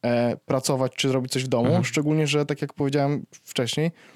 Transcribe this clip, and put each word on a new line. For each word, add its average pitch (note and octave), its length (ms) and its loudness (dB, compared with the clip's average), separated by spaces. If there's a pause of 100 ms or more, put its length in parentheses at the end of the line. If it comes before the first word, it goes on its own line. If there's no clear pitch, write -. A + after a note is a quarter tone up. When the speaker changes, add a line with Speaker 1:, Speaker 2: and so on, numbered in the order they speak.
Speaker 1:
e, A#2+ 340 2
pracować C3 600 -2
czy - 120 0
zrobić B2+ 240 0
coś C3 120 -2
w C3 40 -6
domu. B2 180 2
Speaker 2:
Mhm. E3 180 4
Speaker 1:
Szczególnie, D#3 420 0
że C#3+ 200 0
tak - 160 -4
jak C#3+ 100 -8
powiedziałem C#3 580 0
wcześniej, - 600 -2 (240)